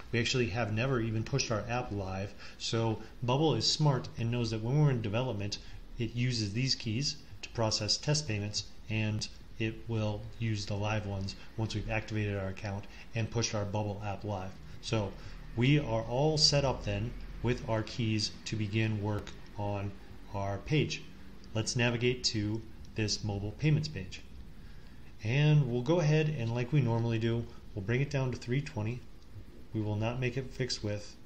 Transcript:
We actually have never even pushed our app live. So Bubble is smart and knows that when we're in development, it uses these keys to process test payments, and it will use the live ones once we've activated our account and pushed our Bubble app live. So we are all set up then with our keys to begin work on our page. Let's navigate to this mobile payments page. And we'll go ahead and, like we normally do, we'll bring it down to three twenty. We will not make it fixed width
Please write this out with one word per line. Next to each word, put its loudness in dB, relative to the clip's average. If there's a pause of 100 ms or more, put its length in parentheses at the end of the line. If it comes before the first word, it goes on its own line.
(100)
We 2
actually 2
have 0
never 2
even 0
pushed 0
our 2
app -2
live. -4 (240)
So 2 (240)
Bubble 4
is 2
smart 4 (100)
and 2
knows 2
that 0
when 4
we're 8
in 2
development, -2 (420)
it -2
uses 2
these 2
keys 0 (280)
to -10
process 2
test 0
payments, -2 (240)
and 0 (300)
it 0 (140)
will 0 (180)
use 0
the -2
live 0
ones -4 (220)
once 0
we've -2
activated 0
our -2
account -4 (300)
and 0
pushed 0
our 0
Bubble -2
app -4
live. -4 (320)
So 0 (440)
we 6
are 0
all 2
set 6
up 0
then 0 (320)
with 0
our 2
keys 0 (140)
to -2
begin 2
work -2 (280)
on -2 (440)
our -2
page. 2 (520)
Let's 0
navigate 2
to 0 (340)
this 0
mobile -2
payments 2
page. -8 (1040)
And 8
we'll 2
go 4
ahead 6
and, 0
like 0
we 6
normally 4
do, 2 (300)
we'll -4
bring 2
it 0
down 0
to -4
three 0
twenty. -4 (720)
We 0
will 0
not 0
make 0
it -4
fixed -2
width -4